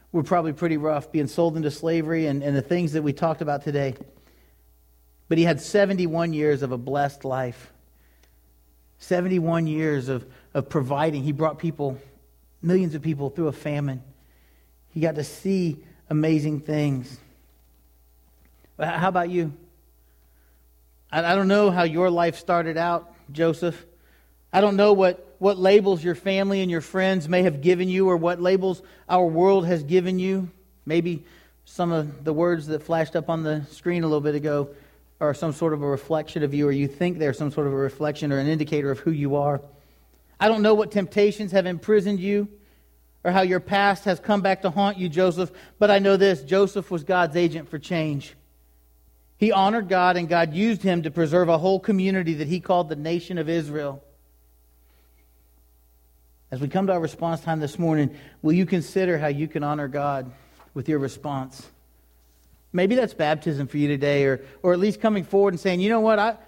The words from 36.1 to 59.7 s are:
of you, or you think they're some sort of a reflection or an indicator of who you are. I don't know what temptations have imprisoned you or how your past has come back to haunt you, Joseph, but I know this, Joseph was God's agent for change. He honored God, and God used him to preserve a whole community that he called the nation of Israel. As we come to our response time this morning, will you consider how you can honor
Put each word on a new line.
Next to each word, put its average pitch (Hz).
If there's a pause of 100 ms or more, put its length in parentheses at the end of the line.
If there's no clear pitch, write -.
of 143
you, 147
or 143
you 139
think 175
they're 151
some 147
sort 147
of 139
a 135
reflection 143
or 139
an 139
indicator 147
of 131
who -
you 143
are. 143 (800)
I 202
don't 220
know 214
what 208
temptations 208
have 185
imprisoned 196
you 202 (760)
or 175
how 190
your 185
past 202
has 185
come 208
back 190
to 185
haunt 196
you, 180
Joseph, 175 (260)
but 208
I 196
know 196
this, 185
Joseph 190
was 170
God's 175
agent 165
for 160
change. 156 (1040)
He 214
honored 196
God, 180
and 170
God 170
used 208
him 175
to 156
preserve 165
a 165
whole 185
community 190
that 147
he 175
called 175
the 156
nation 170
of 151
Israel. 147 (2500)
As 127
we 143
come 190
to 190
our 175
response 160
time 160
this 147
morning, 151 (240)
will 156
you 180
consider 180
how 151
you 147
can 151
honor 147